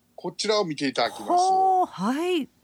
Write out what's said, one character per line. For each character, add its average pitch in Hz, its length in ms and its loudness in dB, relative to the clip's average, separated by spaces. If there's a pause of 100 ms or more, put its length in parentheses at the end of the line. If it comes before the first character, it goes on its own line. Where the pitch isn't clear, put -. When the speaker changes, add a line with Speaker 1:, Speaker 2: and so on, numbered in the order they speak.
(140)
Speaker 1:
こ - 180 -10
ち - 160 -8
ら 208 120 2
を 196 60 0
見 151 100 -6
て 143 100 -4
い 131 60 -2
た 120 120 0
だ 113 60 0
き - 100 -14
ま - 60 -12
す。 - 40 -2
Speaker 2:
ほ 370 540 4
う、 - 20 -4
は 262 420 -4
い。 339 180 0 (180)